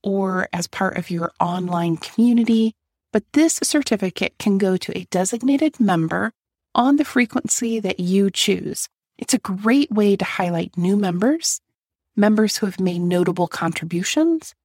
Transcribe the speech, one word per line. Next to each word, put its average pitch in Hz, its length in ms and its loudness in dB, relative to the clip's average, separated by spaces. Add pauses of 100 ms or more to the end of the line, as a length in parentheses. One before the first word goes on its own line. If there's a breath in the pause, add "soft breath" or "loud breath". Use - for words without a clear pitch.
or 190 480 -2
as 175 160 -6
part - 280 -4
of 175 140 -8
your 170 300 -4
online 175 560 -2
community, 226 760 2 (400)
but 208 200 0
this 320 320 2
certificate - 720 -2
can 196 180 0
go 190 200 2
to - 200 -6
a 180 140 -10
designated 247 720 0
member 185 500 0 (420)
on 262 240 4
the 294 80 2
frequency 226 760 -2
that 196 180 -4
you 190 320 2
choose. - 580 -4 (300)
It's - 160 -2
a 240 40 0
great 220 520 0
way 208 240 4
to 190 100 -2
highlight 175 540 -4
new 180 180 2
members, 208 640 0 (540)
members 214 440 2
who 214 80 -2
have 185 120 -6
made 180 220 0
notable 180 480 0
contributions 180 1040 -2 (100)